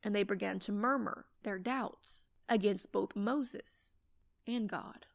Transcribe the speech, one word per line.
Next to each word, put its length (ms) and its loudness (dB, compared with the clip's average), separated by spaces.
and 140 0
they 80 6
began 340 0
to 140 -2
murmur 540 0
their 160 -2
doubts 680 -4
against 420 4
both 240 0
Moses 800 -2
and 200 0
God. 480 -6